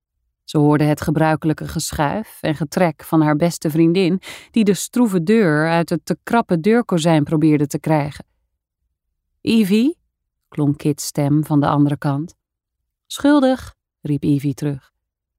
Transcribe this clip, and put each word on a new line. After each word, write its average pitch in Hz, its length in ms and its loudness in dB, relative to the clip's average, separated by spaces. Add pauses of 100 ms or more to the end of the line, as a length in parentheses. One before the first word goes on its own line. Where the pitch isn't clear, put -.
(440)
Ze - 140 -2
hoorde 147 260 4
het 147 160 0
gebruikelijke 156 680 -2
geschuif 160 720 -6
en 160 140 -4
getrek 170 500 -2
van 160 160 2
haar 151 160 2
beste 165 340 -2
vriendin, 170 500 2 (300)
die 226 140 0
de 190 100 2
stroeve 190 480 -2
deur 160 460 2
uit 165 200 0
het 170 160 -2
te - 180 -4
krappe 208 380 0
deurkozijn 170 640 2
probeerde 151 420 2
te 147 120 -8
krijgen. 147 460 -2 (1160)
"Evie?" 220 580 2 (500)
klonk 143 300 0
Kit's - 280 -4
stem 147 380 0
van 147 160 0
de 143 60 2
andere 143 300 0
kant. 147 400 -6 (680)
"Schuldig," 262 680 0 (260)
riep 147 220 -4
Evie 143 320 0
terug. 143 380 -8 (460)